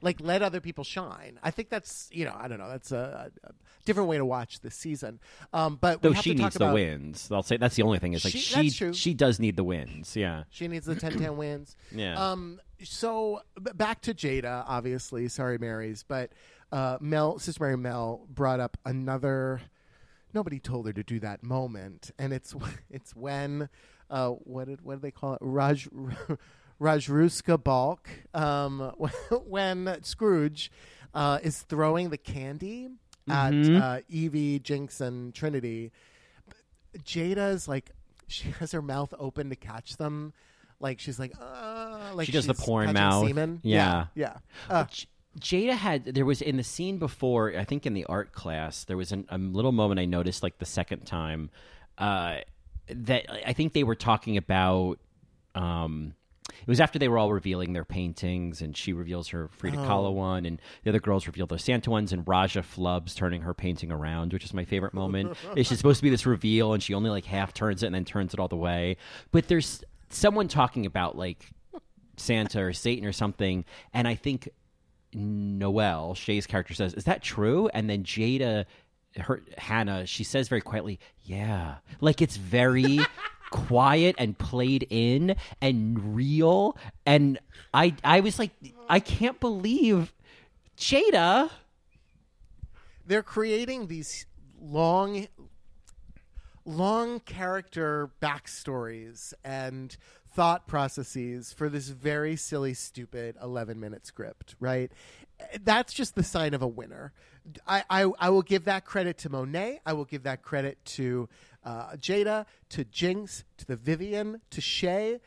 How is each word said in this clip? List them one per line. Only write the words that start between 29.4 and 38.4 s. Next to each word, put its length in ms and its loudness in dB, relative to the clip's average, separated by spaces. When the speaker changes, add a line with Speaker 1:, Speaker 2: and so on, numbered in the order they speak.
Speaker 1:
when 560 -2
Scrooge, 680 2
uh, 300 2
is 200 -2
throwing 480 2
the 80 -4
candy 720 -8
at, 240 2
Speaker 2:
Mm-hmm. 300 8
Speaker 1:
uh, 160 0
Evie, 520 0
Jinx, 400 -4
and 340 -6
Trinity. 580 -4
Jada's 680 -2
like, 220 -4
she 220 -6